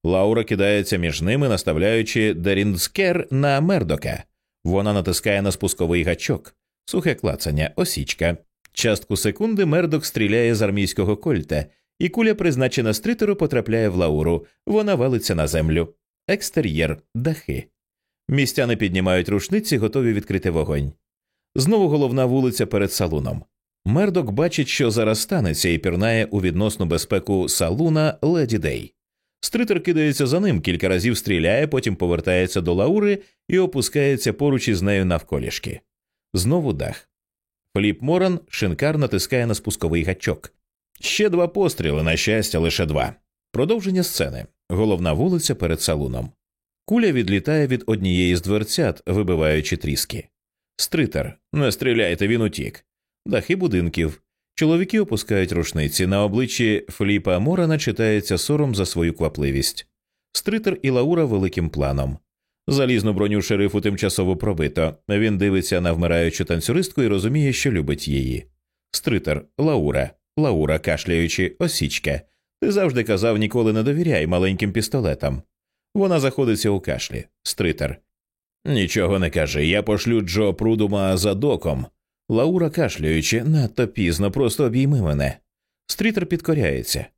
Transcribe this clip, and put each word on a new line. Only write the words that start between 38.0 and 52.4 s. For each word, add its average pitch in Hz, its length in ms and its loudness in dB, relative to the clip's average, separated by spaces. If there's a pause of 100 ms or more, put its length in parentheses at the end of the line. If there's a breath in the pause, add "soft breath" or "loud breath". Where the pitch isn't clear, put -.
Моран, 180 380 0 (100)
шинкар, 139 480 -2
натискає 120 500 0
на 104 80 0
спусковий 82 480 -2
гачок. - 500 -4 (460)
Ще - 300 0
два 175 180 2
постріли, 87 560 0
на 82 140 2
щастя, 104 420 0
лише 82 260 0
два. 73 300 -2 (360)
Продовження 185 520 0
сцени. 65 420 -4 (240)
Головна 92 440 2
вулиця 156 420 0
перед 80 260 -2
салуном. 67 500 -2 (540)
Куля 220 260 2
відлітає 127 560 0
від 127 200 -2
однієї 90 480 2
з 82 60 -2
дверцят, 107 640 -2
вибиваючи 82 720 0
тріски. - 500 -6 (500)
Стритер. - 600 -2 (160)
"Не 139 180 2
стріляйте, 101 560 0
він 113 140 2